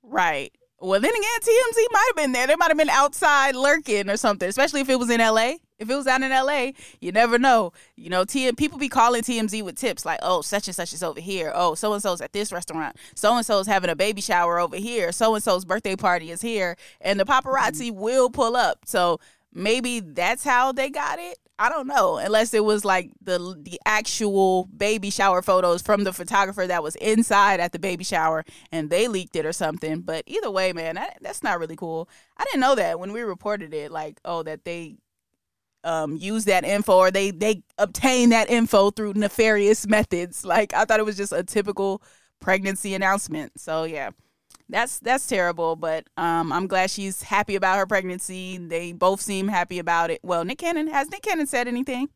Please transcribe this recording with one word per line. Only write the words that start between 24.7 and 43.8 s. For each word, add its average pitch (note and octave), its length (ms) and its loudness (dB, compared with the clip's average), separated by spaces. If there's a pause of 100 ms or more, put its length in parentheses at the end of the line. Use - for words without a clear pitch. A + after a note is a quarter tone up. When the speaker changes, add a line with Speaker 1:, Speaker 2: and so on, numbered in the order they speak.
Speaker 1:
baby G3+ 360 -2
shower F#3+ 320 2
photos F3+ 400 2
from G3+ 220 2
the F#3+ 80 -2
photographer G3 520 -2
that F3 160 -2
was D#3 140 -8
inside G3+ 640 4
at F3 120 -2
the G3+ 60 -10
baby F#3 260 -6
shower D#3+ 420 0 (260)
and D#3 180 -4
they G3+ 180 2
leaked F#3 280 -6
it D#3 100 -2
or D#3+ 80 -4
something. D#3+ 480 -4
But D#3+ 240 -6
either G4 240 -6
way, F#3+ 240 0
man, E3 220 -6
that, - 260 -8
that's - 220 -10
not F#3+ 160 0
really E3 160 -8
cool. E3 340 -8 (260)
I - 100 -6
didn't F4+ 160 -2
know C4+ 120 4
that E3+ 260 0
when F#3+ 120 -10
we A3+ 100 -8
reported G3+ 540 -8
it, D3 160 -8
like, D#3 340 -12
oh, E3+ 160 -6
that D#3 240 -10
they, E3+ 300 -12 (880)
um, D#3+ 340 -4
used G3+ 300 -4
that F#3 180 2
info G3+ 320 4
or F#3 140 6
they, G3 180 0
they G3 320 -2 (160)
obtained A#3+ 540 4
that A3+ 180 4
info A3+ 400 4
through G#3 240 -4
nefarious G#3 720 2
methods. F3+ 580 0
Like, F#3+ 300 0
I G#3+ 120 4
thought A3 140 2
it G#3+ 60 0
was G#3 120 -6
just G3+ 140 -6
a F3 120 -2
typical G3 580 -2 (380)
pregnancy F#3+ 560 -2
announcement. F#3+ 640 -2
So, D#3+ 240 -4